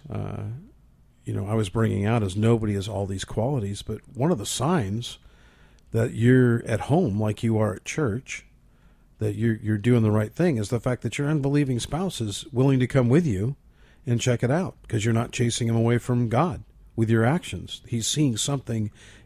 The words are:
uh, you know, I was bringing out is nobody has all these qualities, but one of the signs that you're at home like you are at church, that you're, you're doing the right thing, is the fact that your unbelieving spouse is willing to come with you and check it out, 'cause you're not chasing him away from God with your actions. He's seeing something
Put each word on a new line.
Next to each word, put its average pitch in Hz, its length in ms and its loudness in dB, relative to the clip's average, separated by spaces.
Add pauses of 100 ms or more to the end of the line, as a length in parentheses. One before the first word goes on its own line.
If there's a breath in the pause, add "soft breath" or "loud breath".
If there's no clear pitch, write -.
(120)
uh, 101 300 -8 (840)
you 113 100 -8
know, 101 120 -4
I 107 80 -2
was 107 140 0
bringing 107 380 0
out 113 160 2
is 95 140 -4
nobody 107 380 2
has 98 140 -4
all 98 180 -2
these 98 180 -6
qualities, 131 580 -4
but 110 180 -8 (140)
one 135 160 0
of 156 80 0
the 101 80 -8
signs 120 720 -2 (720 soft breath)
that 113 220 0
you're 120 520 6
at 113 160 -2
home 131 380 0
like 107 220 -2
you 113 160 0
are 104 160 0
at - 100 -16
church, - 600 -6 (760 soft breath)
that 107 160 -2
you're, 110 220 0
you're 107 220 -2
doing 117 240 4
the 107 80 4
right 107 220 0
thing, 165 240 2
is 104 120 -2
the - 120 -2
fact 123 220 -4
that - 160 -6
your 143 100 0
unbelieving 143 500 2
spouse 165 420 -4
is 104 320 -6
willing 135 280 4
to 127 60 2
come 120 220 2
with 156 180 4
you 113 300 -2 (500 soft breath)
and 120 140 2
check 120 220 0
it 120 80 0
out, 165 260 -2 (120)
'cause 107 160 -2
you're 113 100 2
not 123 180 0
chasing 120 360 -2
him 113 80 0
away 117 220 2
from 120 300 -2
God 117 340 0 (340)
with 113 120 2
your 113 160 6
actions. 127 640 -2
He's 113 200 -4
seeing 139 300 0
something 117 540 -4 (360 loud breath)